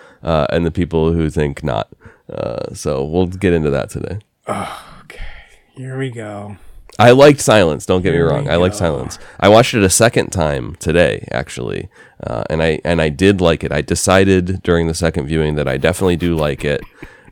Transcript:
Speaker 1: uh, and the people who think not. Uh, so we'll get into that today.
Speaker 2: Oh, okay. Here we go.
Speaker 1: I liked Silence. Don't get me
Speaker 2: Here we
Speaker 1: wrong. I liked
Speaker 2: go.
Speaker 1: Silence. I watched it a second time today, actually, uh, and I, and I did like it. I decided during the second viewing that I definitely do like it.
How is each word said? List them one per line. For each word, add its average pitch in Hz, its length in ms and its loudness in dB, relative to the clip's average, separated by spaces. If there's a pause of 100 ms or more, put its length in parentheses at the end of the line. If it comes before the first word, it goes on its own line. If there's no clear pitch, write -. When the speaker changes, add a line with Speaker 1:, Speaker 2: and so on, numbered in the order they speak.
(240)
Speaker 1:
uh, 78 260 0
and 85 160 0
the 82 60 0
people 82 420 0
who 80 160 0
think 71 340 -4
not. 60 260 -4 (380)
Uh, - 460 -10
so 69 320 -4
we'll 85 220 0
get 92 260 0
into 80 160 0
that 69 220 -2
today. - 280 -8 (280)
Speaker 2:
Oh, - 560 -10
okay. - 180 -16 (540)
Here 131 220 -12
we 135 120 -6
go. 104 480 -12 (420)
Speaker 1:
I 120 120 8
liked 139 280 8
Silence. 90 460 2
Don't 92 160 0
get 90 100 0
me 82 60 2
Speaker 2:
Here 82 80 2
we 80 60 2
Speaker 1:
wrong. 71 180 -2
I 80 60 0
liked 90 180 2
Speaker 2:
go. - 60 -8
Speaker 1:
Silence. 76 400 -4 (200)
I - 100 2
watched 113 260 6
it 107 80 2
a 92 80 4
second - 400 2
time 73 460 -2
today, 80 540 0
actually, 55 560 -8 (380)
uh, 58 240 -6
and 80 140 -2
I, 80 200 0
and 82 180 0
I 80 80 2
did 92 320 2
like 82 220 2
it. 73 80 -6
I 76 100 -2
decided 92 840 2
during 85 240 2
the 82 80 -2
second 82 320 -2
viewing 78 280 0
that 73 120 -2
I 67 100 -2
definitely 87 400 0
do 85 180 -2
like 76 300 -2
it. 73 160 -2 (500)